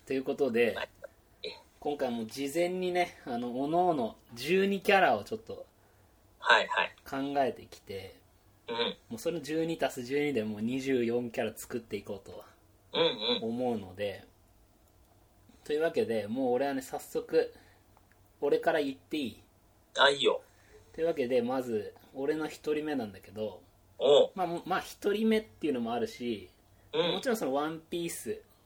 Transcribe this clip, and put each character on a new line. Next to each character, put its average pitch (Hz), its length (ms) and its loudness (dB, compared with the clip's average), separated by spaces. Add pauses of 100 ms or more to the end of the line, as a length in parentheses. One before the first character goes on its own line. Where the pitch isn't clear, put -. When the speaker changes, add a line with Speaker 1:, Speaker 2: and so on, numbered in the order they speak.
Speaker 1:
と 139 60 -4
い 131 60 0
う 131 60 -4
こ 139 100 -2
と 135 160 2
で、 113 240 4
Speaker 2:
は - 80 -4
い。 - 60 -6 (920)
Speaker 1:
今 147 180 -4
回 135 140 -2
も 117 160 -4
事 139 260 -6
前 175 160 2
に 185 240 -2
ね、 175 320 0
あ 170 140 -4
の、 123 100 -4
各 131 220 -2
々 175 440 2 (200)
十 170 320 2
二 196 160 0
キ 202 100 4
ャ 196 80 8
ラ 143 160 6
を 101 80 -4
ち 113 120 -8
ょ - 20 -10
っ - 20 -10
と - 240 -12 (760)
Speaker 2:
は 113 220 6
い - 80 -2
は - 160 0
い。 - 100 -8 (140)
Speaker 1:
考 139 340 -4
え 123 100 2
て - 120 -12
き - 160 -20
て、 95 360 -14 (520)
Speaker 2:
う 117 40 -6
ん。 117 40 -4 (320)
Speaker 1:
も - 80 -8
う - 20 -10
そ 165 120 -2
の 165 100 -4
十 156 240 -2
二 165 160 -2
足 131 140 0
す 131 80 -8
十 135 240 0
二 143 80 -2
で 107 100 2
も 107 140 -4
う - 20 -6
二 123 200 0
十 131 240 2
四 120 260 0
キ 131 100 -6
ャ 117 40 0
ラ 104 120 -4
作 - 220 -8
っ - 20 -4
て - 160 -10
い 101 60 -6
こ 98 220 -10
う - 60 -18
と - 140 -16 (480)
Speaker 2:
う - 60 0
ん 160 40 4
う - 20 6 (360)
ん。 113 80 -4
Speaker 1:
思 120 280 0
う - 20 -4
の 92 160 -10
で、 98 300 -6 (1400)
と - 80 -6
い 151 60 0
う 156 40 2
わ 165 100 2
け 120 120 2
で、 107 240 -2
も 123 220 0
う - 20 4
俺 127 140 2
は 139 80 -2
ね、 131 80 -4
早 - 180 -10
速、 - 540 0 (840)
俺 147 180 2
か 165 140 2
ら 160 80 2
言 139 120 -2
っ 131 40 -10
て - 200 -10
い 143 120 -2
い？ - 140 -12 (560)
Speaker 2:
あ、 135 120 6
い 143 60 0
い 135 60 -4
よ。 - 200 2 (520)
Speaker 1:
と 160 60 -8
い 160 40 0
う - 20 2
わ 165 80 2
け 131 140 0
で、 127 120 4
ま 127 220 0
ず、 107 320 -4 (200)
俺 139 200 0
の 156 120 -2
一 - 280 -4
人 151 100 -2
目 151 100 -2
な 127 100 -2
ん 101 80 -10
だ 95 80 -18
け - 100 -20
ど、 107 320 -8 (360)
Speaker 2:
お 143 280 8
う。 - 80 -8
Speaker 1:
ま 185 100 0
あ、 - 20 -2 (200)
ま 175 100 0
あ、 - 40 0
一 - 320 -4
人 220 160 2
目 220 100 4
っ 214 40 0
て - 240 -10
い 147 40 2
う - 20 0
の 120 80 0
も 113 120 -2
あ 120 60 -2
る 110 80 0
し、 110 440 -6 (420)
Speaker 2:
う - 100 0
ん。 175 100 2
Speaker 1:
も 190 80 -2
ち 269 80 -4
ろ 233 60 2
ん - 20 -2
そ 185 100 -2
の 131 80 0
ワ 147 140 0
ン 160 120 -8
ピ 170 260 -6
ー 165 40 -4
ス、 - 300 -8 (260)